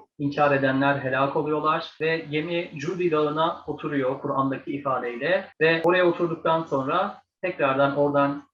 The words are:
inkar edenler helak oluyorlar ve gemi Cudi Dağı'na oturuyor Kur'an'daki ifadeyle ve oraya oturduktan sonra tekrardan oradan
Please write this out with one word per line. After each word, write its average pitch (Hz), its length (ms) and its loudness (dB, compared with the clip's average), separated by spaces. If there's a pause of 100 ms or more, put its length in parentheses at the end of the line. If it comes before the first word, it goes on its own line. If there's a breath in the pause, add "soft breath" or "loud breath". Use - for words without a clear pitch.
(180)
inkar 143 380 2
edenler 135 420 2
helak 131 380 0
oluyorlar 151 540 -2 (100)
ve 160 180 0
gemi 165 580 -4
Cudi 175 340 -2
Dağı'na 156 560 0
oturuyor 139 540 -2
Kur'an'daki 135 520 -2
ifadeyle 135 760 -2 (120)
ve 165 240 4
oraya 180 220 4
oturduktan 165 560 0
sonra 160 600 -2 (200)
tekrardan 139 540 2
oradan 143 460 2 (120)